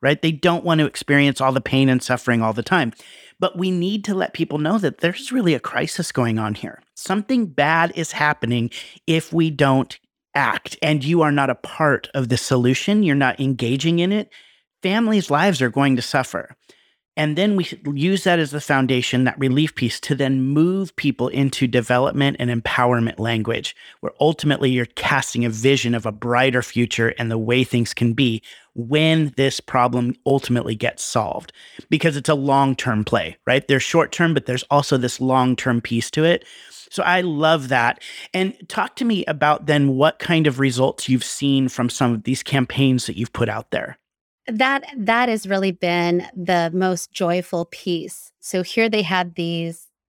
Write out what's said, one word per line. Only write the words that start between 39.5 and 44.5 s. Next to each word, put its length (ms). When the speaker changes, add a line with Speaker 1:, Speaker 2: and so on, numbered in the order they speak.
Speaker 1:
then 300
what 240
kind 260
of 140
results 480
you've 160
seen 440
from 220
some 240
of 80
these 220
campaigns 600
that 100
you've 160
put 160
out 240
there. 260